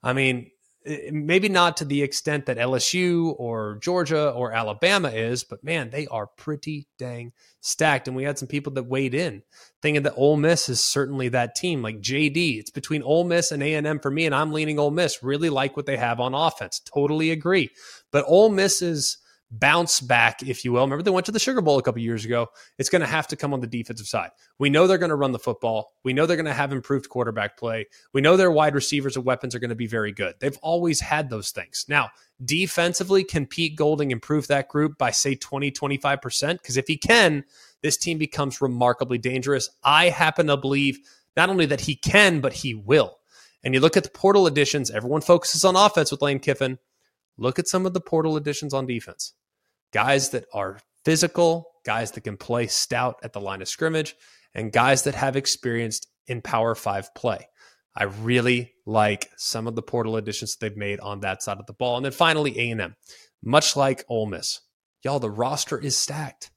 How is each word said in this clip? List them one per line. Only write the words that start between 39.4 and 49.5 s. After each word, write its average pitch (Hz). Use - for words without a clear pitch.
I 156
happen 160
to 143
believe 135
not 180
only 175
that 135
he 147
can, 190
but 135
he 127
will. 107
And 131
you 131
look 160
at 175
the -
portal 196
additions, 139
everyone 123
focuses -
on 185
offense 185
with 143
Lane 143
Kiffin. 131
Look 127
at 170
some 185
of 185
the 180
portal 160
additions 147
on 135
defense. -